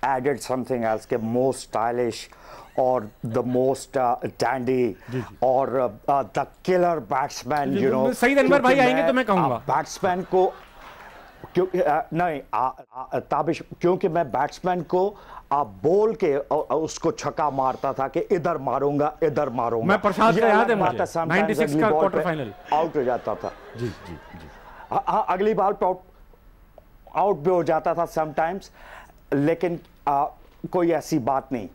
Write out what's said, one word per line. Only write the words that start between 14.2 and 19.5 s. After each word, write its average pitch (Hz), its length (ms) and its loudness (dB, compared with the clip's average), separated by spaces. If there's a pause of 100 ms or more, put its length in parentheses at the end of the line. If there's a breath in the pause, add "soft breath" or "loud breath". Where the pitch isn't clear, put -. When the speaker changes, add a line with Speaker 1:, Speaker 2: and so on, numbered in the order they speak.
Speaker 1:
बैट्समैन 170 540 -2
को, 190 340 0 (360 loud breath)
आ, 143 120 2
बोल 165 500 2
के, 160 180 2
अ, 139 200 0
अ, 139 220 0
उसको 156 380 -2
छक्का 147 380 -2
मारता 135 420 -2
था 135 160 -2
कि 170 120 -2
इधर 170 380 0
मारूंगा, 143 640 0
इधर 151 260 0
मारूंगा। 117 380 -2